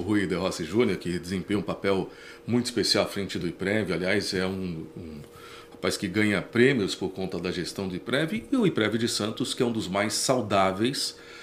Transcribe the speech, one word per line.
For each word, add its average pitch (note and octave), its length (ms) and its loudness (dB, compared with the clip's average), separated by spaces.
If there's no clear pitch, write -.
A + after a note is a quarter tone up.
Rui G2+ 240 2
De F2 80 0
Rossi F2 300 -2
Júnior, G2 340 2
que F2 200 -2
desempenha F#2 400 -2
um F2+ 40 0
papel F#2 460 0
muito A#2+ 200 2
especial - 380 2
à - 40 -2
frente G2 300 -4
do F2 100 -2
iprev. F#2+ 440 0
Aliás, F#2+ 420 0
é F#2 120 2
um, F2+ 400 -4
um D#2 240 -12
rapaz - 240 -2
que G#2 100 -4
ganha G#2 340 4
prêmios A#2 540 4
por F#2 160 -4
conta F#2+ 280 -4
da F2+ 120 -2
gestão F2+ 380 -4
do F2+ 80 -4
iprev, D#3+ 540 -2
e C#4 60 2
o A3+ 100 4
iprev A2 300 2
de A2+ 120 2
Santos, A2 440 -2
que - 100 0
é A#2+ 40 4
um A#2+ 60 0
dos G2+ 160 -2
mais G2+ 260 0
saudáveis, G#2 1000 2